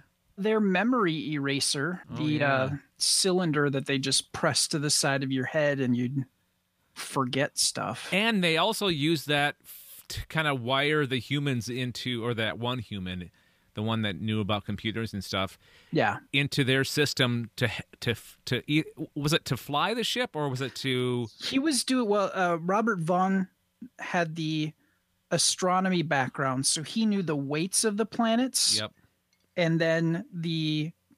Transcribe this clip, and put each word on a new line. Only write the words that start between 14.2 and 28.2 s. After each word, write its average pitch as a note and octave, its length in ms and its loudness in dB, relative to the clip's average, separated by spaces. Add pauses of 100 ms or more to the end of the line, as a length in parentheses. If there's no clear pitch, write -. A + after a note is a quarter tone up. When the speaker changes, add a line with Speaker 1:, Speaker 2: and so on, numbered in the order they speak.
Speaker 2:
about G#2 260 -2
computers G#2+ 480 -4
and G2+ 100 -6
stuff, F#2+ 360 -4 (320)
Speaker 1:
Yeah. A2+ 260 2 (160)
Speaker 2:
into C#3+ 300 2
their C3 200 4
system A#2+ 760 0
to, B2 120 2 (300)
to, A#2+ 160 -2 (300)
to, B2 200 -2
e-, D3+ 180 2 (300)
was D3 200 0
it - 120 0
to C#3 100 -2
fly D3+ 380 -2
the A#3+ 100 -2
ship A#3+ 320 -4
or D3 140 -2
was B2+ 120 -4
it C3 160 -4
to? B2 500 -2 (160)
Speaker 1:
He C4 160 -2
was C#4 240 2
doing, B3 260 0
well, G3+ 240 2
uh, F3 260 2
Robert G3+ 420 2
Vaughn F#3 480 2 (500)
had E3+ 360 -2
the D#3 380 -2 (560)
astronomy F#3 720 2
background, C3+ 640 0
so - 160 0
he A3 240 -2
knew G3+ 160 2
the D#3+ 140 -2
weights D3 480 0
of G#3+ 140 0
the A3 100 0
planets. A#3 720 2